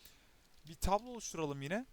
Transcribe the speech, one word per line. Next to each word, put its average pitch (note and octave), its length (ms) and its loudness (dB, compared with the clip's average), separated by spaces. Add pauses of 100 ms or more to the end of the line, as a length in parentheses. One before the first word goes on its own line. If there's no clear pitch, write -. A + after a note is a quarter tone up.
(680)
Bir E3 60 -14
tablo G#3 360 4
oluşturalım D#3 520 -2
yine. F#3+ 300 -2